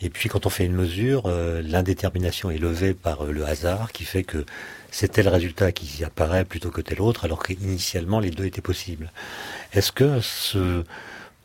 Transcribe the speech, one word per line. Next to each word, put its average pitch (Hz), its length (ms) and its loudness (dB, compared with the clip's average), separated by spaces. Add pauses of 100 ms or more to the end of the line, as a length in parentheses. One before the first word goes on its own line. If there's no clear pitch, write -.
Et 92 80 -2
puis, - 200 -2
quand - 160 2
on 98 40 2
fait 92 160 2
une 90 80 2
mesure, 98 520 2
euh, 85 380 0
l'indétermination 90 880 0
est 78 60 -2
levée 85 360 2
par, 76 320 -2
euh, 73 60 -2
le 76 140 -2
hasard, 87 460 0
qui - 120 -10
fait 92 200 0
que 76 220 -4 (440)
c'est - 200 0
tel 98 200 6
résultat 87 420 4
qui 76 320 -6
apparaît 82 400 2
plutôt 85 260 -6
que 80 120 -4
tel 80 200 -4
autre, 113 220 2
alors 80 200 -2
qu'initialement, 95 760 -2
les 95 120 0
deux 90 140 -4
étaient 92 160 -6
possibles. 82 500 -6 (640)
Est-ce - 200 4
que 139 280 6
ce, 90 600 0 (600)